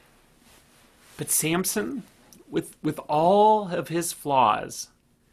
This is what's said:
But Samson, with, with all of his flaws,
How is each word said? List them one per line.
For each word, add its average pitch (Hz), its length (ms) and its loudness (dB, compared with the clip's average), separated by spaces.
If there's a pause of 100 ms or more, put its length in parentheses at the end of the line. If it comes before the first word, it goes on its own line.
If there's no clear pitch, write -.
(1160)
But 147 140 -8
Samson, 185 720 -2 (460)
with, - 320 -6
with 156 280 -4
all 202 600 4
of 170 200 -6
his 170 240 -4
flaws, 113 760 0 (440)